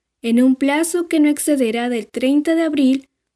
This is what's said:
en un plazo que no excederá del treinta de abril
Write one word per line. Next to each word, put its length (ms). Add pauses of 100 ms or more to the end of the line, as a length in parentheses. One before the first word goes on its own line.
(240)
en 180
un 140
plazo 520
que 120
no 100
excederá 600
del 180
treinta 480
de 80
abril 460 (260)